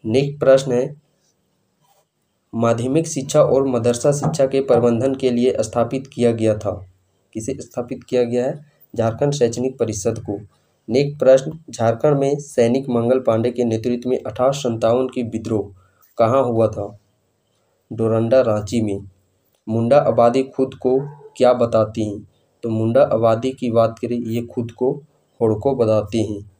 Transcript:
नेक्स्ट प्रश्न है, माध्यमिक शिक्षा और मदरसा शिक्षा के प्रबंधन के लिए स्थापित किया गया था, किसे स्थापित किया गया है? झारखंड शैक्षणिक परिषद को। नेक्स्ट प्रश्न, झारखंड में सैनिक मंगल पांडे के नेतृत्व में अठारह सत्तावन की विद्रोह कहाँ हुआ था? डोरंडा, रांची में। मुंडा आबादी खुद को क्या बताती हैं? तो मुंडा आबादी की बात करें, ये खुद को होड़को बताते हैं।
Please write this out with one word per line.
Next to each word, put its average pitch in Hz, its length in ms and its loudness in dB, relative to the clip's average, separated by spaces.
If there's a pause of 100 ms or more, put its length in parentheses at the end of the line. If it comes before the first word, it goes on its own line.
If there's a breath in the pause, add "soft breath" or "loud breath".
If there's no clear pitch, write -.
नेक्स्ट 135 360 0
प्रश्न 135 320 4
है, 135 240 -2 (1600)
माध्यमिक 117 560 0
शिक्षा 147 340 0
और 135 260 2
मदरसा 120 460 0
शिक्षा 139 320 0
के 135 160 0
प्रबंधन 120 520 2
के 131 160 -2
लिए 120 320 0
स्थापित 120 440 -4
किया 117 260 0
गया 110 240 0
था, 101 160 -4 (600)
किसे 110 260 -8
स्थापित 123 440 -12
किया 123 200 0
गया 120 220 -2
है? - 200 -8 (280 soft breath)
झारखंड 113 380 0
शैक्षणिक 123 460 -2
परिषद 113 420 -4
को। 101 180 -8 (500)
नेक्स्ट 143 300 0
प्रश्न, 139 400 4 (120)
झारखंड 117 480 0
में 139 220 0
सैनिक 127 500 0
मंगल 120 300 2
पांडे 117 300 0
के 120 140 -2
नेतृत्व 120 440 -2
में 127 100 0
अठारह 127 340 -2
सत्तावन 120 560 0
की 127 160 -6
विद्रोह 110 480 -6 (460 soft breath)
कहाँ 120 240 4
हुआ 123 260 2
था? 107 180 -6 (1040)
डोरंडा, 113 520 2
रांची 107 400 0
में। 101 180 -4 (680)
मुंडा 117 320 2
आबादी 120 480 4
खुद - 300 -4
को 131 220 0 (380)
क्या 123 180 6
बताती 113 500 0
हैं? 107 220 -8 (380)
तो 117 60 -4
मुंडा 113 340 2
आबादी 117 480 0
की 127 180 -4
बात 113 280 2
करें, 120 200 -4
ये 117 260 -6
खुद 120 280 -8
को 131 200 -2 (480)
होड़को 113 360 0
बताते 107 440 0
हैं। 104 200 -4 (200)